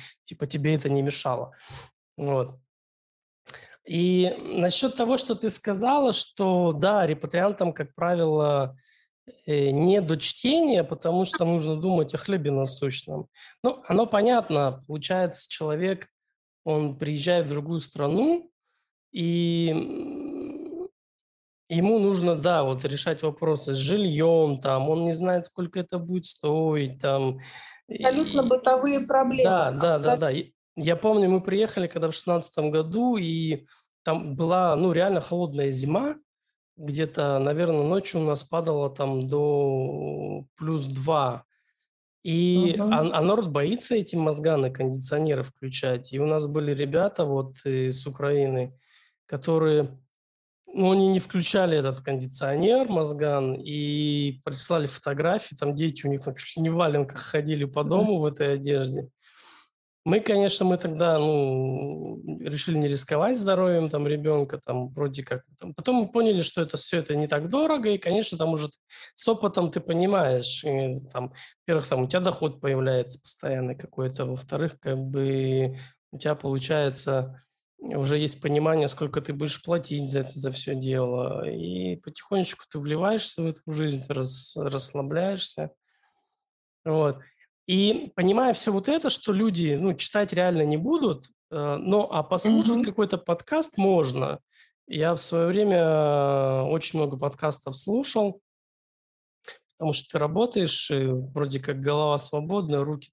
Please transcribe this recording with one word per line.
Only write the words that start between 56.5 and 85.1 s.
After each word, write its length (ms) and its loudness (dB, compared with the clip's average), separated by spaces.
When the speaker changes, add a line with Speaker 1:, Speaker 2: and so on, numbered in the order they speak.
Speaker 1:
ли 60 -2
не 80 0
в 40 -2
валенках 460 0
ходили 440 -2
по 180 -2
Speaker 2:
Мгм. 20 -2
Speaker 1:
дому 340 2
в 80 0
этой 280 0
одежде. 540 -2
Мы, 160 4
конечно, 440 2
мы 120 4
тогда, 420 2
ну, 1000 0
решили 360 -4
не 120 2
рисковать 500 0
здоровьем 500 2
там 180 -2
ребенка, 520 0
там 300 -4
вроде 340 -6
как, 200 -6
там. 160 -14
Потом 220 0
мы 120 2
поняли, 340 4
что 200 -2
это 140 -4
все 220 -2
это 160 -2
не 120 0
так 220 0
дорого, 420 2
и, 80 0
конечно, 380 -2
там 160 0
уже 160 -2
с 140 0
опытом 420 0
ты 100 -4
понимаешь, 840 0
и 280 -2
там, 200 -8
во-первых, 220 0
там 140 0
у 40 0
тебя 140 0
доход 400 -2
появляется 600 -2
постоянно 540 -6
какой-то, 500 -8
во-вторых, 560 -6
как 180 -4
бы 800 -2
у 60 -16
тебя 160 0
получается, 1080 -2
уже 400 -2
есть 220 -2
понимание, 480 2
сколько 320 -4
ты 120 -8
будешь 300 -6
платить 460 -4
за 120 -2
это, 120 -8
за 180 -6
все 240 -6
дело, 720 -2
и 480 -6
потихонечку 720 -4
ты 80 -8
вливаешься 640 -2
в 40 0
эту 140 -6
жизнь, 340 -2
ты 80 -6
рас-, 420 -4
расслабляешься. 1120 -4